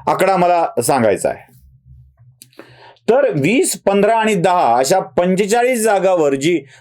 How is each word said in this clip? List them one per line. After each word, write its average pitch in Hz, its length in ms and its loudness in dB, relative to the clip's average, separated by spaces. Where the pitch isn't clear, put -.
आकडा 180 300 0
मला 175 300 2
सांगायचा 113 420 0
आहे. - 240 -12
तर 262 200 2
वीस, 196 520 -2
पंधरा 202 360 0
आणि 220 160 0
दहा 170 440 2
अशा 135 220 0
पंचेचाळीस 208 800 0
जागावर 185 560 0
जी 151 280 -2